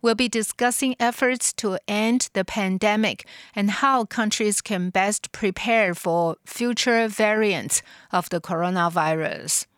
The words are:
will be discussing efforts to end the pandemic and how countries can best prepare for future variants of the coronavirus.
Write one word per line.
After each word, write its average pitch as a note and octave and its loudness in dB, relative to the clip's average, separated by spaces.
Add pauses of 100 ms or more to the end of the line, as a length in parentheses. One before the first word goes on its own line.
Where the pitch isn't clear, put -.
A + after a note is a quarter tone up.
will A#3 4
be A#3+ 2
discussing A#3+ -2
efforts B3 0
to F#3+ -4
end A3 0
the F#3+ 0
pandemic G#3 0 (300)
and G3+ 0
how C4 2
countries G#3+ 0
can F3+ -2
best G3 0
prepare G#3 0
for E3 0 (100)
future A#3 0
variants G#3 0 (300)
of F3+ 0
the F3 -2
coronavirus. E3+ 0 (120)